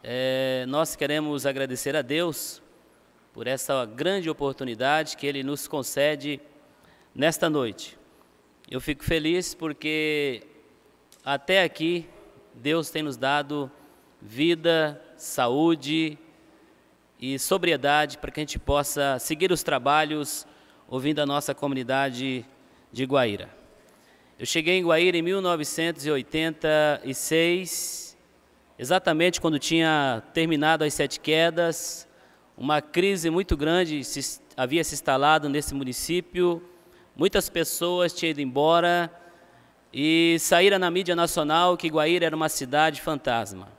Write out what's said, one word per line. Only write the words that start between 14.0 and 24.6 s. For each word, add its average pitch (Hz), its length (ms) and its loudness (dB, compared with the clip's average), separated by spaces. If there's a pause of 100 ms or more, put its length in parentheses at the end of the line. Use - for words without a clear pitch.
vida, 156 800 0 (140)
saúde 151 1040 0 (1000)
e 135 160 -6
sobriedade 151 800 2
para - 140 -12
que - 80 -10
a 151 40 -4
gente - 180 -8
possa 139 580 0
seguir 160 320 -2
os 170 140 0
trabalhos 147 840 0 (400)
ouvindo 139 320 -2
a 147 80 2
nossa 143 260 -2
comunidade 131 920 -2 (460)
de 120 120 -4
Guaíra. 127 460 0 (880)
Eu 120 80 -8
cheguei 170 320 0